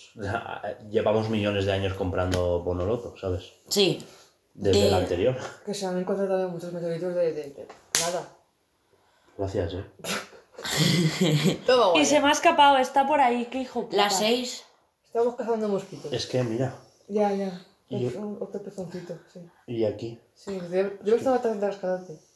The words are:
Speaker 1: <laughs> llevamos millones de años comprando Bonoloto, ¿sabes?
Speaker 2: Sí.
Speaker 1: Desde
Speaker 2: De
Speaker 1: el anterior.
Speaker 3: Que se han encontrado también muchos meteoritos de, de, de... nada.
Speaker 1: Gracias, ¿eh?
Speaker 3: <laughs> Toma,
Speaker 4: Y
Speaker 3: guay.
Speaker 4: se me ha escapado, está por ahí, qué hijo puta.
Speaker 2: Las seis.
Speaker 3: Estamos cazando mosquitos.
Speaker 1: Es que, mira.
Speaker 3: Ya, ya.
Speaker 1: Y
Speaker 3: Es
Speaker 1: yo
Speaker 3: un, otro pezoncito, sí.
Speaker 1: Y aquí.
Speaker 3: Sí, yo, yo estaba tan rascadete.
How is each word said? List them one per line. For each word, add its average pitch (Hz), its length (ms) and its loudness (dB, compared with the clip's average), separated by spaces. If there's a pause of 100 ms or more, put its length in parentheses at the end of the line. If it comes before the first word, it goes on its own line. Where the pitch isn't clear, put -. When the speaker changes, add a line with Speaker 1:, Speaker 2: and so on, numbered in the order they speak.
(140)
Speaker 1:
<laughs> 107 760 -8
llevamos 107 380 2
millones 101 380 0
de 98 60 2
años 95 220 0
comprando 90 720 0
Bonoloto, 90 520 -2
¿sabes? 90 360 -6 (160)
Speaker 2:
Sí. 190 300 2 (560)
Speaker 1:
Desde 98 260 4
Speaker 2:
De 101 80 6
Speaker 1:
el 98 60 4
anterior. 92 420 2 (280)
Speaker 3:
Que 208 100 -6
se 190 120 -4
han 180 120 -2
encontrado 196 320 -2
también 185 200 0
muchos 170 220 -10
meteoritos 170 420 -4
de, 170 180 2
de, 151 180 -6
de... - 180 -16 (320)
nada. 170 260 -2 (1080)
Speaker 1:
Gracias, 92 380 -2
¿eh? 92 100 -8 (760)
Speaker 3:
<laughs> 160 1080 2
Toma, 240 220 6
Speaker 4:
Y - 40 4
Speaker 3:
guay. 294 140 4
Speaker 4:
se 285 140 4
me 277 80 4
ha 294 40 6
escapado, 294 460 6
está 254 280 4
por 294 140 4
ahí, 240 260 2
qué 247 140 -8
hijo 240 240 -6
puta. - 120 -4
Speaker 2:
Las 202 220 2
seis. 233 460 0 (400)
Speaker 3:
Estamos 233 320 0
cazando 220 320 -2
mosquitos. 156 440 -6
Speaker 1:
Es 120 140 -4
que, 127 160 0
mira. 123 320 -2 (320)
Speaker 3:
Ya, 202 260 0
ya. 190 320 -6 (240)
Speaker 1:
Y 123 180 -4
Speaker 3:
Es - 80 -4
Speaker 1:
yo - 60 -10
Speaker 3:
un, 208 200 -8
otro - 220 -8
pezoncito, 175 520 -12 (180)
sí. 180 80 -18 (280)
Speaker 1:
Y 113 160 -2
aquí. 117 340 -4 (160)
Speaker 3:
Sí, 196 240 -10 (140)
yo, 196 320 -2
yo 214 100 2
estaba 247 260 2
tan 220 200 -2
rascadete. 185 580 -4 (180)